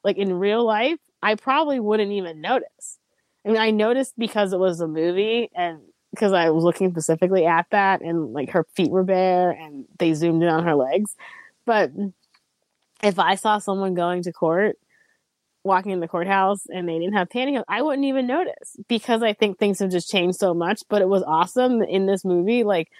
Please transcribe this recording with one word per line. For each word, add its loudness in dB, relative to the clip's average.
like, 0
in -2
real 0
life, 0
I 2
probably 0
wouldn't 0
even -6
notice. -4
I -4
mean, 4
I 2
noticed 0
because 0
it 0
was 2
a -2
movie 0
and -4
'cause 2
I 4
was 2
looking 2
specifically 2
at 2
that 2
and, -4
like, -6
her 0
feet 0
were 2
bare 2
and -10
they 2
zoomed 2
in 2
on 2
her 2
legs. 0
But 2
if 2
I 2
saw 0
someone -2
going -2
to -8
court, 0
walking 0
in -4
the -6
courthouse 0
and -6
they -4
didn't -2
have 0
pantyhose, -2
I -2
wouldn't -2
even -2
notice -6
because 0
I 2
think 0
things 0
have -2
just -2
changed 0
so 0
much. -2
But 2
it 2
was 2
awesome 0
in 0
this 0
movie. 2
Like, -2